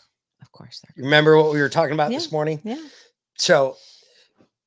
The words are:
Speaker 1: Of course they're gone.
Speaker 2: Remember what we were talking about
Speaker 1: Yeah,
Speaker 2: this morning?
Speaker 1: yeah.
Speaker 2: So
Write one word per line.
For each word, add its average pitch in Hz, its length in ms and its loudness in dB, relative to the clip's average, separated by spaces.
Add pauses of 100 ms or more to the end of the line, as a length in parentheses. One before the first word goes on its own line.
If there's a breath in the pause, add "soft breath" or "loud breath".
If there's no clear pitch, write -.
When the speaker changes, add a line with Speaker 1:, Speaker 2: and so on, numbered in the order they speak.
(420 loud breath)
Speaker 1:
Of - 100 -20
course - 300 -20
they're - 140 -20
gone. 131 100 -12
Speaker 2:
Remember 151 320 4
what 156 160 2
we 147 80 0
were 139 80 0
talking 151 240 -2
about 151 180 -2
Speaker 1:
Yeah, 262 60 -6
Speaker 2:
this 339 140 -10
morning? 151 320 -4
Speaker 1:
yeah. 226 140 -10 (600 loud breath)
Speaker 2:
So 139 380 0 (920 soft breath)